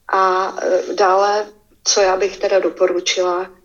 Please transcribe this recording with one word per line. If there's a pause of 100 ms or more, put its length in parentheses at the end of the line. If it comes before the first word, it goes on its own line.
(120)
A,
e,
dále, (380)
co
já
bych
teda
doporučila, (140)